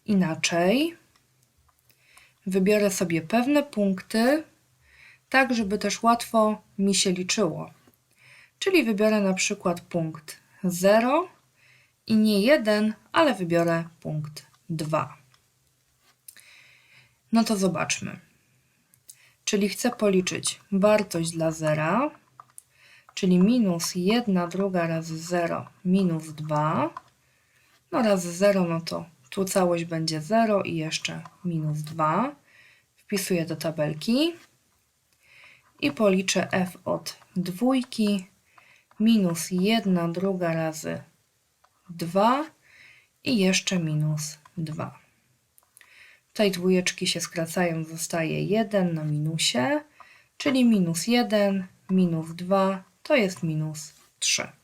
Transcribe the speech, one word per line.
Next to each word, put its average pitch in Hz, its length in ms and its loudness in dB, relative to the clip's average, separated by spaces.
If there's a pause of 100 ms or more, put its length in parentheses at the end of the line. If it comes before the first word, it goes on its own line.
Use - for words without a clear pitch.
inaczej. 185 880 2 (1500)
Wybiorę 196 440 2
sobie 170 320 -2
pewne 247 400 2
punkty, 226 840 0 (840)
tak 254 260 2
żeby 214 240 -2
też 202 240 -4
łatwo 226 600 2 (160)
mi 196 160 2
się 190 180 2
liczyło. 180 580 -2 (880)
Czyli 370 260 2
wybiorę 214 360 2
na 190 140 2
przykład 185 460 -4
punkt - 600 -8 (240)
zero, 220 720 2 (720)
i 220 80 4
nie 214 240 4
jeden, 214 540 2 (180)
ale 311 220 4
wybiorę 170 500 0 (160)
punkt 151 460 -8 (240)
dwa. 156 460 -4 (2250)
No 226 120 4
to 220 120 0
zobaczmy. - 640 -4 (1200)
Czyli 202 240 0
chcę 240 220 -4
policzyć 190 720 0 (120)
wartość 196 580 2
dla 165 200 -2
zera, 156 600 0 (1040)
czyli 180 240 4
minus 190 560 2
jedna 185 520 0
druga 180 400 -2
razy 165 320 -4
zero 170 480 -4 (180)
minus 175 480 2
dwa. 156 600 -2 (1000)
No 294 100 0
razy 185 300 2
zero, 190 320 4
no 165 160 -2
to 170 240 -8 (260)
tu 196 140 -2
całość 175 400 2
będzie 160 360 -4
zero 214 420 2
i - 140 -6
jeszcze 160 460 -6 (220)
minus 156 340 -2
dwa. 160 580 -2 (600)
Wpisuję 185 500 -2
do 160 100 -6
tabelki 160 760 -2 (1500)
i 285 120 0
policzę 190 600 2
f 180 320 -2
od - 340 -6 (180)
dwójki, 202 880 -2 (760)
minus 202 500 2
jedna 185 580 0
druga 180 440 -2
razy 160 500 -6 (880)
dwa 175 540 0 (800)
i 254 140 0
jeszcze 190 400 0
minus 151 600 -2 (200)
dwa. 156 400 -8 (1300)
Tutaj 208 180 2
dwójeczki 180 560 0
się 175 140 -2
skracają, 165 640 -2
zostaje 160 600 -4
jeden 196 500 0
na 156 100 -4
minusie, 160 760 -2 (560)
czyli 262 280 2
minus 185 420 2
jeden, 202 600 0 (240)
minus 165 440 0
dwa 190 500 0 (180)
to 302 140 2
jest 190 260 0
minus 156 520 -4 (240)
trzy. - 340 -2 (120)